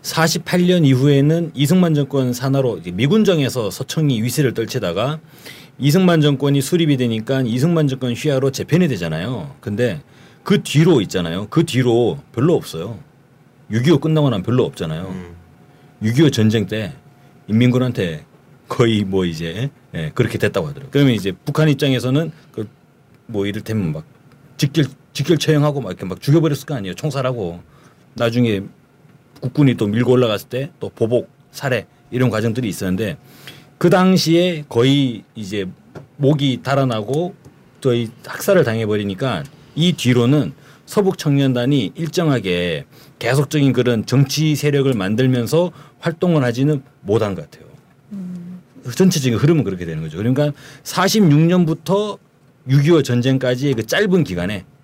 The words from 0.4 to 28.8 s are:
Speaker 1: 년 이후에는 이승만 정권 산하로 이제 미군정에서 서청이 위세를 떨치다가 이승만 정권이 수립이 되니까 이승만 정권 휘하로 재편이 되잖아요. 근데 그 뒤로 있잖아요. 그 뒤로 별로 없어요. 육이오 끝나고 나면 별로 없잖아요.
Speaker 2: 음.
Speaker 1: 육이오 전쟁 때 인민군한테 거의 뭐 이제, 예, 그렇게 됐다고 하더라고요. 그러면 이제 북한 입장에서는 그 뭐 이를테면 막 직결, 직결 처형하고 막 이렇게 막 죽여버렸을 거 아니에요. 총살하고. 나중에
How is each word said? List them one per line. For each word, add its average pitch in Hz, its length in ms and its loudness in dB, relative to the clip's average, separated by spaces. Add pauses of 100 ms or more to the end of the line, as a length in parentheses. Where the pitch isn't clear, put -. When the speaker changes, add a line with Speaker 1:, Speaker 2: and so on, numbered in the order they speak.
Speaker 1:
년 180 160 4
이후에는 143 680 2
이승만 160 400 2
정권 139 400 0
산하로 135 460 -2
이제 87 120 -10
미군정에서 135 800 0
서청이 139 520 -2
위세를 123 300 0
떨치다가 107 680 -4 (600)
이승만 165 420 4
정권이 143 400 2
수립이 151 360 0
되니까 123 440 -2
이승만 143 460 2
정권 127 260 -4
휘하로 135 380 0
재편이 175 380 0
되잖아요. 85 720 -6
근데 104 400 -4 (420)
그 - 200 2
뒤로 156 380 4
있잖아요. 92 480 -4
그 170 160 2
뒤로 117 540 0 (140)
별로 151 220 2
없어요. 98 440 -6 (720)
육이오 135 280 2
끝나고 156 300 2
나면 101 140 -2
별로 117 220 0
없잖아요. 82 420 -8
Speaker 2:
음. 90 280 -14 (680)
Speaker 1:
육이오 131 280 4
전쟁 110 360 2
때 107 260 -8 (540)
인민군한테 113 800 0 (420)
거의 113 360 2
뭐 95 220 0
이제, 85 440 -6 (260)
예, 80 180 -6
그렇게 113 240 -2
됐다고 98 300 -2
하더라고요. 71 240 -14
그러면 139 220 4
이제 95 180 -2 (140)
북한 156 240 2
입장에서는 139 600 0 (200)
그 107 160 -10 (600)
뭐 101 180 -4
이를테면 101 480 -4
막 78 100 -10 (540)
직결, 147 280 0 (280)
직결 151 240 0
처형하고 147 420 2
막 107 100 -8
이렇게 92 160 -10
막 92 160 -8
죽여버렸을 151 440 2
거 147 100 -8
아니에요. 95 200 -8
총살하고. 123 680 -4 (540)
나중에 117 460 0 (800)